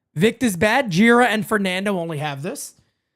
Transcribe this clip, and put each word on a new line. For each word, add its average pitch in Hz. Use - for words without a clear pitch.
Victor's 214
bat, 220
Gira 233
and 208
Fernando 196
only 165
have 143
this. 208